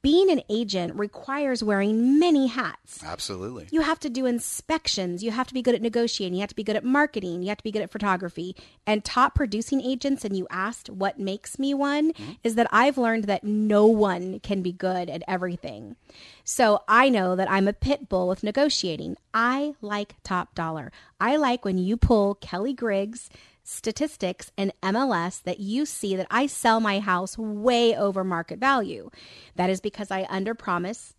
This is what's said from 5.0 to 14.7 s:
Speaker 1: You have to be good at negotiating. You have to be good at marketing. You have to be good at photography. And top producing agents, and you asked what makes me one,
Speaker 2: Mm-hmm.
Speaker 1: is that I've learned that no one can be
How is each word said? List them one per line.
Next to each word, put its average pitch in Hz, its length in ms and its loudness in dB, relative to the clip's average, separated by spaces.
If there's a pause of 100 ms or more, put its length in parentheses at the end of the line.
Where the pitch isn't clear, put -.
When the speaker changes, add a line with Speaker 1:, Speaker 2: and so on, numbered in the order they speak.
Speaker 1:
You 226 80 -4
have 240 160 -2
to - 80 -18
be 254 80 -2
good 240 140 2
at 214 80 -4
negotiating. 226 500 -2
You 185 60 -2
have 202 100 -4
to - 60 -18
be 214 80 -6
good 214 120 -2
at - 80 -2
marketing. 233 600 0
You 190 60 -4
have 208 100 -6
to - 40 -20
be 220 80 -4
good 208 120 -2
at 170 80 -8
photography. 185 640 -2 (320)
And 214 180 0
top - 300 2
producing 233 440 0
agents, 269 460 -2
and 196 100 -2
you 185 140 -4
asked 196 400 -6
what 196 300 -4
makes 196 400 -6
me 277 160 0
one, 294 380 2
Speaker 2:
Mm-hmm. - 180 -10 (120)
Speaker 1:
is 226 120 0
that 233 160 4
I've 262 260 4
learned 226 280 0
that 202 180 -2
no 208 420 4
one 196 540 4
can 196 240 -4
be 180 80 -2